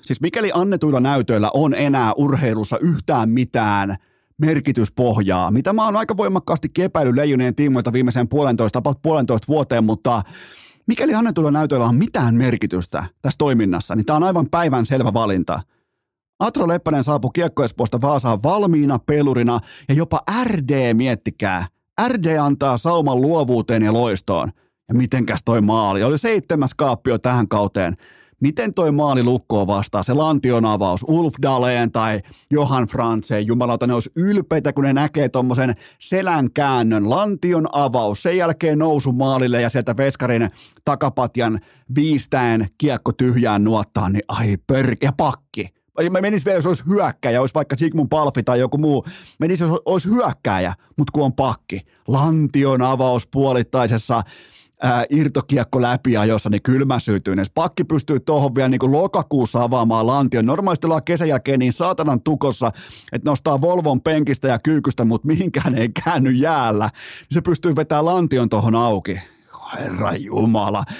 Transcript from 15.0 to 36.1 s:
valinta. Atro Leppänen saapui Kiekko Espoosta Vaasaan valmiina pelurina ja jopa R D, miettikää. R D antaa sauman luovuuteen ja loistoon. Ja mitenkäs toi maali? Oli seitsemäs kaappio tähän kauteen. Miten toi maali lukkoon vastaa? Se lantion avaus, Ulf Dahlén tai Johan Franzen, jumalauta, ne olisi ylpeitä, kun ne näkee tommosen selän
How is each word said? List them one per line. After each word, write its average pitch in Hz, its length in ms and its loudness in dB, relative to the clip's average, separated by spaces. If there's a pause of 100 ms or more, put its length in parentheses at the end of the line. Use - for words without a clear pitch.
valinta. 95 460 0 (800)
Atro 196 280 0
Leppänen 160 360 0
saapui 123 300 0
Kiekko 165 300 0
Espoosta 117 380 -2
Vaasaan 123 420 0
valmiina 156 560 2
pelurina 127 600 0 (300)
ja 139 60 4
jopa 165 260 0 (220)
R 226 140 -2 (100)
D, 127 260 2
miettikää. 104 720 -2 (420)
R 254 160 -2
D 160 140 0
antaa 143 400 0
sauman 147 440 0
luovuuteen 123 640 2
ja 107 100 2
loistoon. 104 580 -2 (360)
Ja 120 80 -2
mitenkäs 120 500 0
toi 117 160 2
maali? 104 420 2
Oli 143 140 0
seitsemäs 165 560 -2
kaappio 123 440 -2
tähän 123 300 0
kauteen. 98 500 -2 (440)
Miten 151 320 0
toi 165 180 2
maali 143 320 2
lukkoon 113 440 0
vastaa? 101 360 -2
Se 127 100 -2
lantion 139 520 2
avaus, 101 420 0
Ulf 160 340 0
Dahlén 123 500 0
tai 110 300 -2 (300)
Johan 135 360 0
Franzen, 110 600 -2
jumalauta, 120 400 0
ne 127 60 0
olisi 117 220 -4
ylpeitä, 165 580 0
kun 143 100 0
ne 139 100 2
näkee 143 360 0
tommosen 127 460 0 (240)
selän 175 540 -2